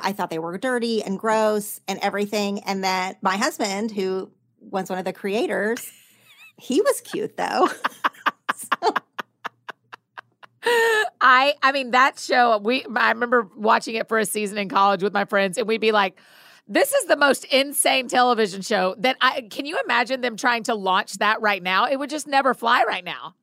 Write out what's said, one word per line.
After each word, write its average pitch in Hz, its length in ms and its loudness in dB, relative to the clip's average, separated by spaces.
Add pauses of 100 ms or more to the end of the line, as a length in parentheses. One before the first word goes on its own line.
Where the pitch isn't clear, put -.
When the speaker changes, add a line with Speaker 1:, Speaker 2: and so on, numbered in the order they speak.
Speaker 1:
I 196 100 -2
thought 185 180 -4
they 165 80 -4
were 170 200 -6
dirty 233 440 -2
and 190 160 -6
gross 214 680 0
and 190 140 -6
everything. 202 600 -2
And 196 220 -4
that 185 400 -2
my 190 140 0
husband, 220 560 -2
who 190 380 -4 (300)
was 190 280 -6
one 185 100 -4
of 185 60 -8
the 185 80 -4
creators, 208 760 -4 (680)
he 269 240 -2
was 494 220 2
cute, - 340 -8
though. - 380 0
<laughs> - 40 -16 (1040)
So. - 120 2 (2250)
Speaker 2:
I, 262 400 4
I 269 100 4
mean, 262 200 -2
that 254 260 4
show, 240 400 2
we, 240 260 0 (100)
I 226 160 2
remember 233 460 0
watching 220 380 2
it 226 140 -4
for 220 100 0
a 214 80 0
season 214 320 -4
in 202 100 -4
college 196 340 2
with 196 120 0
my 202 100 0
friends, 196 320 0
and 233 100 -2
we'd 220 140 -2
be 220 120 2
like, 196 260 2 (500)
"This 302 240 2
is 539 140 0
the 311 100 4
most 285 300 2
insane 269 640 0
television 220 520 2
show 190 380 0
that 254 240 0
I, 262 280 0
can 277 140 -8
you 320 180 -4
imagine 254 380 0
them 240 160 -4
trying 240 280 0
to 240 100 0
launch 190 400 -2
that 214 260 2
right 202 220 0
now? 190 240 2
It 269 120 0
would 269 120 -6
just 302 160 -6
never 269 260 2
fly 240 340 2
right 185 180 -4
now." 151 380 -10